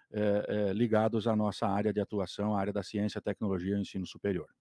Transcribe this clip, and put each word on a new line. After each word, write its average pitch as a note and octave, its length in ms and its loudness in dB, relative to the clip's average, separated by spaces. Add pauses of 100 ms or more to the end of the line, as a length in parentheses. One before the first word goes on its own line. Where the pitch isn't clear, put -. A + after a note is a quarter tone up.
(120)
eh, G#2 380 2
eh, G#2 240 2
ligados A2 540 2
à A2+ 60 4
nossa G#2+ 320 0
área G#2 280 2
de G#2 80 0
atuação, G#2 520 -2
a G2+ 60 0
área G2 140 -2
da G2+ 100 -2
ciência, G#2 380 -2
tecnologia G2 560 -2
e - 20 0
ensino F#2+ 260 -4
superior. F2+ 440 -4 (120)